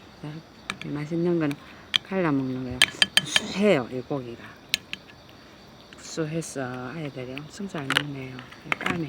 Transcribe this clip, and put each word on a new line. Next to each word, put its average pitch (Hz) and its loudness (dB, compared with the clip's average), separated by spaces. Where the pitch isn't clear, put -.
자, 151 -6
맛있는 165 4
거는 147 4
갈라 185 4
먹는 131 2
거야. 123 -4
구수해요, 190 4
이 127 -2
고기가. 123 -4
구수해서 139 -4
아이들이 131 -6
엄청 151 -8
잘 147 -4
먹네요. 135 -2
이 147 -10
까미, 165 0